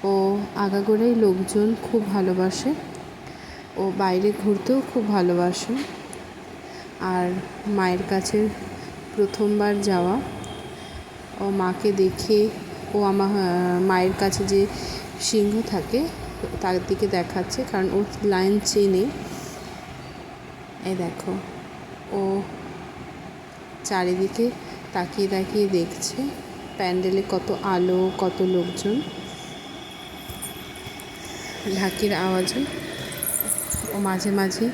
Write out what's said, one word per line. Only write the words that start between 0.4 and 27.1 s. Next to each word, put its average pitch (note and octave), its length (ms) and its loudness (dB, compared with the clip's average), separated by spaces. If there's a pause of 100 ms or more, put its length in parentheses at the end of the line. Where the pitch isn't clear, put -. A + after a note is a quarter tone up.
আগাগোড়াই G3+ 580 4
লোকজন G#3 680 4
খুব G#3+ 240 2
ভালোবাসে, F#3 680 2 (1000)
ও F#3+ 220 0
বাইরে F#3+ 340 4 (120)
ঘুরতেও G#3+ 380 4 (120)
খুব G#3+ 140 2
ভালোবাসে। F3+ 680 4 (1300)
আর F3+ 300 2 (360)
মায়ের F#3 320 2 (100)
কাছে G#3 400 2 (680)
প্রথমবার G#3 680 2
যাওয়া, F#3+ 380 4 (1200)
ও G3 100 0
মাকে F#3+ 420 2
দেখে G3+ 560 4 (460)
ও G#3 80 4
আমা-, F#3+ 840 4
মায়ের F#3 300 4
কাছে G3 260 2
যে G3 220 6 (540)
সিংহ G#3+ 480 4
থাকে A3+ 380 0 (540)
তার F#3 180 2 (100)
দিকে F#3+ 180 2
দেখাচ্ছে, F#3 680 -2
কারণ F#3+ 200 2
ও G3+ 120 2 (200)
লায়ন G3 400 4
চেনে। G3 400 4 (1800)
এই F#3+ 120 -2
দেখো, F3 360 -4 (800)
ও G3 300 0 (1400)
চারিদিকে F#3+ 680 2 (420)
তাকিয়ে F#3+ 360 0
তাকিয়ে G3 400 2
দেখছে F3+ 540 0 (540)
প্যান্ডেলে F#3 540 2